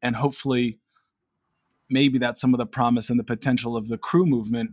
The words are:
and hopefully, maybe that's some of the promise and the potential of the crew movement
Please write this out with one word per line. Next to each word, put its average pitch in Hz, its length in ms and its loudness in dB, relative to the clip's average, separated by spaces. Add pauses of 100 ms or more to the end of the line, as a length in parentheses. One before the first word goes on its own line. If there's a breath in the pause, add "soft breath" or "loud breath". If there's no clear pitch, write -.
and 117 140 -2
hopefully, 123 640 -2 (1120)
maybe 131 260 4
that's 120 240 -2
some 127 140 4
of - 20 2
the 120 80 -2
promise 120 460 0
and 120 80 0
the 110 40 -2
potential 120 540 -2
of 110 100 -8
the 113 120 -6
crew 180 260 2
movement 117 480 0